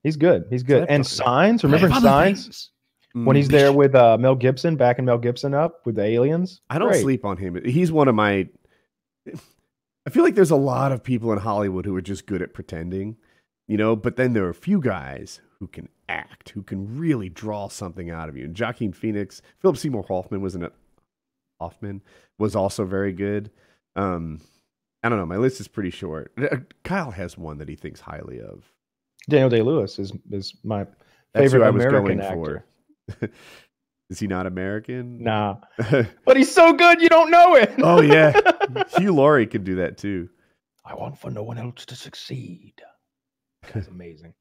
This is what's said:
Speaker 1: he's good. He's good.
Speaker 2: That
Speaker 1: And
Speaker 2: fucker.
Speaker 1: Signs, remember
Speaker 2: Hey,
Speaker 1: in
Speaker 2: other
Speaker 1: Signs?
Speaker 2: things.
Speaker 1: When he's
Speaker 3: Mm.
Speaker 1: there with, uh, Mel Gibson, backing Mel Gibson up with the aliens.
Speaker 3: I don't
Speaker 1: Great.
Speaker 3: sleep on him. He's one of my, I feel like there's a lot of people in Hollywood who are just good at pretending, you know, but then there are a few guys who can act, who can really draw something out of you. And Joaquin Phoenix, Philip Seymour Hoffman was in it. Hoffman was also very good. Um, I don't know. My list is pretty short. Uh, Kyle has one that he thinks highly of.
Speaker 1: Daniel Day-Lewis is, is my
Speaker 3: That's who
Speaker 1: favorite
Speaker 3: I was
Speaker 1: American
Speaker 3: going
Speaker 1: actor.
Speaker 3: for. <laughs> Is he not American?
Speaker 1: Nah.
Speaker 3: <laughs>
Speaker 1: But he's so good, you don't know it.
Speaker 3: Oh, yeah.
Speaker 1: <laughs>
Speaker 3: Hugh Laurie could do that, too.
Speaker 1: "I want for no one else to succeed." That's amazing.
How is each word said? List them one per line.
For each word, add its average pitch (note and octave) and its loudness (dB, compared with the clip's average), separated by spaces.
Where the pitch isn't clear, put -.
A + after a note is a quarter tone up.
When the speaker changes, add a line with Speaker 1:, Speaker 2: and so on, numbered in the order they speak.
Speaker 1:
he's D3+ -2
good. C#3+ 2
He's B2+ -4
good. C3+ 4
Speaker 2:
That C#3+ -2
Speaker 1:
And C#3+ 2
Speaker 2:
fucker. - -4
Speaker 1:
Signs, D3+ 2
remember D#3+ 4
Speaker 2:
Hey, C#3 4
Speaker 1:
in C4+ 2
Speaker 2:
other A#3+ 4
Speaker 1:
Signs? F3 4
Speaker 2:
things. - -20
Speaker 1:
When A#2+ 2
he's C#3+ 2
Speaker 3:
Mm. C3+ 0
Speaker 1:
there C#3 6
with, C#3 4
uh, A#2 8
Mel C3 4
Gibson, C3 0
backing B2 0
Mel A#2+ 2
Gibson B2 -4
up E3 -2
with A2 -4
the G#2 -2
aliens. C#3 -2
Speaker 3:
I C3+ -6
don't G3 0
Speaker 1:
Great. E3 2
Speaker 3:
sleep C3+ -2
on F#2+ -6
him. F2+ -8
He's D#3 0
one D3+ 4
of A#2 4
my, G2+ 0
I C#3 -10
feel E4+ 2
like D#4 2
there's F3+ 4
a D#3 4
lot C3+ 0
of B2+ -6
people A#2 -4
in G2+ -2
Hollywood G2+ -4
who G2 -6
are F#2 -4
just F#2+ -12
good F2+ -6
at - -12
pretending, F#2+ -12
you G#2+ -2
know, A2 2
but A2+ -6
then B2+ 0
there G2+ 0
are F2 -4
a E2+ -8
few G3 -2
guys D#2+ -8
who G2 -14
can - -18
act, - -14
who G2+ -14
can G#2 -12
really C3 -4
draw G#2 -10
something F2 -12
out D#2+ -10
of C#2+ -14
you. B1+ -14
And E2+ -14
Joaquin A2 -6
Phoenix, G#2 -8
Philip F3+ 0
Seymour A#2+ -6
Hoffman F#2+ -8
was F#2+ -6
in F2 -10
it. - -12
Hoffman G2 -14
was G#2 -4
also G2+ -2
very F#2+ -4
good. G2+ -6
Um, E2+ -8
I A#2 -4
don't A#2 -2
know. F#2 -4
My F2 -8
list B2+ -2
is - -16
pretty F#2+ -8
short. D#2 -12
Uh, C#3 -6
Kyle E3+ -8
has F2+ -12
one D#2 -14
that D2 -16
he D2 -14
thinks - -18
highly C2+ -16
of. G1+ -20
Speaker 1:
Daniel C3+ 4
Day-Lewis A#2 0
is, G2+ -10
is G2 -10
my G#2 -6
Speaker 3:
That's C#3 4
who B2+ 6
Speaker 1:
favorite A2+ 6
Speaker 3:
I - 6
was - 0
Speaker 1:
American G2+ 0
Speaker 3:
going G2 -6
Speaker 1:
actor. F2+ -8
Speaker 3:
for. G#2+ -8
<laughs> - -20
Is F#2+ -16
he G#2+ -6
not F#2 -6
American? A2+ -10
Speaker 1:
Nah. G#2 -4
Speaker 3:
<laughs> A#2 0
Speaker 1:
But C4 6
he's - 2
so E4 8
good, E4+ 6
you E4+ 6
don't E4 6
know E4+ 8
it. A3 6
Speaker 3:
Oh, E3+ 6
yeah. D3+ 6
Speaker 1:
<laughs> F#4 -4
Speaker 3:
Hugh F#3+ 0
Laurie C#3 4
could G#2 -6
do F#2 -6
that, F2+ -4
too. F#2+ -8
Speaker 1:
"I - -18
want - -12
for - -16
no G#2+ -10
one A#2 -12
else A#2+ -14
to B2 -20
succeed." - -18
That's G2 -10
amazing. E2+ -20